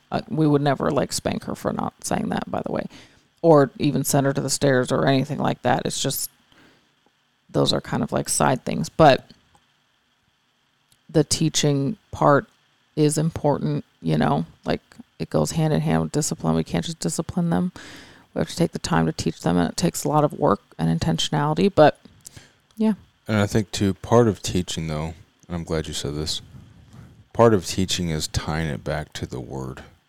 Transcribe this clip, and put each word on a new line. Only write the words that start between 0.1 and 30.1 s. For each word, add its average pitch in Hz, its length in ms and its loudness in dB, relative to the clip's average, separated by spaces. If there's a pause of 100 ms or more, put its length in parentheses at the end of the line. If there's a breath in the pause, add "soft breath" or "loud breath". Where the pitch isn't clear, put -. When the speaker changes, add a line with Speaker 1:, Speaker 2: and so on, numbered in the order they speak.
Speaker 1:
Uh, - 160 -2
we 156 180 0
would 143 160 4
never, 147 300 0
like, - 200 -2
spank - 320 -4
her - 120 -8
for - 160 -4
not - 320 -8
saying - 240 -2
that, - 200 -4
by - 160 -4
the - 60 -8
way, - 160 -4 (540 loud breath)
or 147 380 6
even 139 260 0
send 139 220 2
her 139 80 0
to 139 80 -6
the 135 80 -4
stairs 131 420 0
or 139 140 0
anything 143 320 0
like 135 240 -4
that. 127 240 0
It's - 140 -6
just, - 300 -4 (1200 soft breath)
those 143 220 0
are - 80 0
kind - 240 -4
of, - 80 -8
like, 139 160 -2
side - 360 0
things, - 260 -4
but - 380 6 (1800)
the 156 160 2
teaching 143 720 0 (140)
part 147 360 4 (500)
is 151 220 2
important, 151 680 0 (160)
you 160 160 -2
know, 147 300 0 (180)
like, - 160 -2 (380)
it 160 120 -8
goes 156 220 0
hand 156 200 0
in 151 80 2
hand 160 220 0
with 156 100 -6
discipline. 160 420 -2
We 160 100 0
can't 165 200 -4
just 165 140 -10
discipline 170 520 -4
them. 180 220 0 (600 loud breath)
We - 60 -4
have 170 80 -4
to - 80 -12
take 170 160 0
the - 60 -8
time 165 280 0
to 160 60 -2
teach - 300 -6
them, 165 140 0
and - 140 0
it - 60 -14
takes - 280 -2
a 147 40 -2
lot 151 160 2
of 147 80 0
work - 280 2 (180)
and 165 220 0
intentionality, 156 720 0
but - 260 6 (800 loud breath)
yeah. 214 180 2 (340)
Speaker 2:
And 110 80 2
I 104 100 4
think, 110 240 0
too, 98 240 0
part 117 320 4
of 98 160 0
teaching, 85 460 -4
though, 78 260 -6 (320)
and 87 100 -8
I'm 82 80 -6
glad 80 220 -4
you 78 80 -10
said 71 220 -6
this, 78 240 -6 (920 loud breath)
part 117 220 6
of 90 120 0
teaching 92 440 -2
is 78 180 -4
tying 80 400 -4
it 64 140 -6
back 76 320 -6
to - 120 -8
the 64 140 -10
word, 65 420 -12 (260)